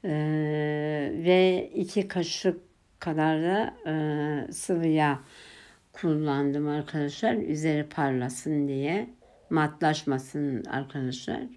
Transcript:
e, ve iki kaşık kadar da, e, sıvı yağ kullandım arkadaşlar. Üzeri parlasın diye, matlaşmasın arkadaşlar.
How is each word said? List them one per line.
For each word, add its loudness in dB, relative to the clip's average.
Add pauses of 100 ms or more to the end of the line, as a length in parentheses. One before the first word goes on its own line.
e, -2 (1120)
ve 6
iki -2
kaşık -2 (400)
kadar 2
da, 0 (120)
e, -2
sıvı -2
yağ 4 (720)
kullandım 0
arkadaşlar. -2
Üzeri 0
parlasın 0
diye, -2 (400)
matlaşmasın 0
arkadaşlar. -6 (140)